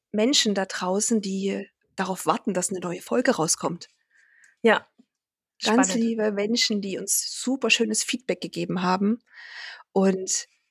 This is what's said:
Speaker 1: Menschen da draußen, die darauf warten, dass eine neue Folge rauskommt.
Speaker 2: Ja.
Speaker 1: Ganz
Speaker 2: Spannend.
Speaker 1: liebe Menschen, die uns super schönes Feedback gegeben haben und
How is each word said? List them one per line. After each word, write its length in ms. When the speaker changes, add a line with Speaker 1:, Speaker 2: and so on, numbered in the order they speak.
Speaker 1:
Menschen 420
da 120
draußen, 560
die 480
darauf 300
warten, 280
dass 160
eine 100
neue 220
Folge 340
rauskommt. 540
Speaker 2:
Ja. 260
Speaker 1:
Ganz 260
Speaker 2:
Spannend. 140
Speaker 1:
liebe 280
Menschen, 500
die 160
uns 440
super 280
schönes 340
Feedback 360
gegeben 420
haben 400
und 560